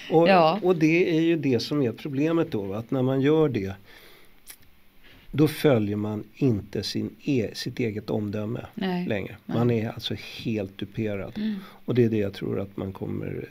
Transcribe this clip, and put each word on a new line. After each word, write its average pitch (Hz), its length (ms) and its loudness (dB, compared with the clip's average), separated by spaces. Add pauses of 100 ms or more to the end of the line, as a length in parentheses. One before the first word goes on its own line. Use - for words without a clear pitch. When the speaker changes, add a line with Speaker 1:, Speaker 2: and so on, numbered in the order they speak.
(120)
Speaker 1:
Och, 165 180 6
Speaker 2:
Ja. 175 340 6
Speaker 1:
och 180 120 4
det 160 420 4
är 160 40 4
ju 165 140 4
det 139 240 2
som 147 220 -2
är 117 100 2
problemet 156 600 0
då, 98 220 -4
att 113 180 -6
när 135 100 0
man 135 200 2
gör 151 280 4
det, 98 240 -4 (1600)
då 147 160 4
följer 113 480 2
man 104 280 -4 (120)
inte 110 480 0
sin 107 400 -6
e-, 120 300 0
sitt - 260 -10
eget 107 300 -4
omdöme 107 640 -4
Speaker 2:
Nej. 180 340 -4
Speaker 1:
längre. 98 280 -4 (100)
Speaker 2:
Nej. - 120 -4
Speaker 1:
Man 120 140 2
är 113 180 0
alltså - 260 -8 (280)
helt 104 340 -4
duperad. 104 600 -6
Speaker 2:
Mm. 214 180 -4 (300)
Speaker 1:
Och 120 100 -8
det 123 80 6
är 113 60 4
det 110 80 0
jag 98 160 -2
tror 113 260 -6
att 98 180 -10
man 98 160 -6
kommer, 98 580 -8